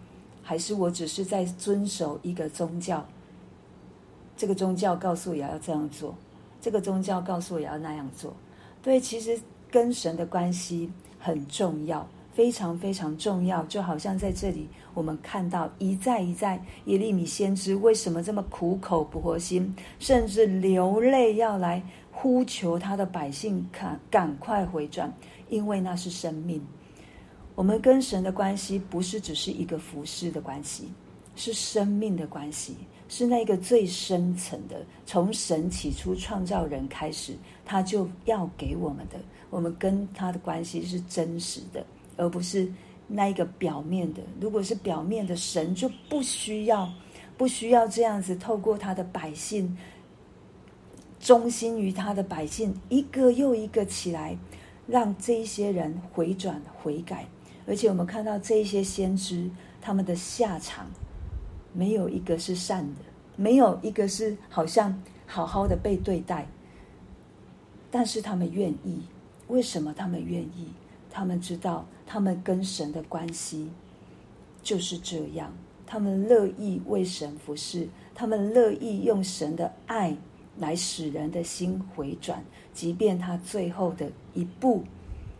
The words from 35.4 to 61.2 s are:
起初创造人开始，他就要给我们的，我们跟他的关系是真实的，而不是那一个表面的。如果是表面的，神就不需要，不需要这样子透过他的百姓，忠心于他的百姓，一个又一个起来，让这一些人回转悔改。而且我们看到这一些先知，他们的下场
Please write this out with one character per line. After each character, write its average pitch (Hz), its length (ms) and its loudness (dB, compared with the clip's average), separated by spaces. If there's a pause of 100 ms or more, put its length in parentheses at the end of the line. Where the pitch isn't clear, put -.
起 156 240 -4
初 180 220 -4
创 185 320 -4
造 185 180 0
人 139 240 -4
开 156 240 -6
始， - 240 -10 (260)
他 196 200 2
就 190 260 2 (160)
要 202 320 2
给 139 180 -4
我 170 140 -2
们 143 220 -6
的， - 80 -12 (320)
我 180 100 -4
们 170 160 -2
跟 196 380 2
他 185 180 -2
的 180 60 -6
关 170 260 -4
系 170 160 -6
是 180 220 -4
真 170 360 -2
实 - 220 -6 (140)
的， - 100 -8 (320)
而 175 100 2
不 175 140 -2
是 185 320 0 (340)
那 202 220 2
一 196 60 0
个 180 100 0
表 156 380 -4
面 170 320 0
的。 - 80 -10 (180)
如 214 100 -2
果 208 120 0
是 190 120 -2
表 170 280 -2
面 208 220 -2
的， 180 120 -2
神 170 380 -2
就 214 160 0 (180)
不 294 140 0
需 214 420 -4
要， 202 260 4 (460)
不 262 100 4
需 240 220 -2
要 233 180 10
这 214 140 0
样 214 200 4
子 180 140 -2
透 214 220 0
过 208 220 2
他 196 160 -4
的 185 100 -2
百 175 300 -6
姓， 185 420 -2 (1400)
忠 233 300 8
心 226 280 -2
于 196 140 0
他 196 220 -4
的 196 80 0
百 165 240 -4
姓， 202 280 -2 (140)
一 262 140 4
个 262 300 6
又 254 220 4
一 214 120 0
个 208 180 2
起 185 260 -4
来， 165 240 -6 (520)
让 233 320 4
这 - 160 2
一 226 100 0
些 202 260 -2
人 170 300 -2 (140)
回 170 180 0
转 185 260 -4 (240)
悔 156 200 -4
改。 - 240 -8 (380)
而 202 120 0
且 220 120 4
我 196 60 6
们 175 100 2
看 214 200 -4
到 214 160 0
这 214 160 2
一 214 80 6
些 196 180 2
先 190 340 0
知， 180 320 -2 (320)
他 202 140 -2
们 190 100 2
的 180 120 0
下 180 420 -2
场 - 320 -12 (840)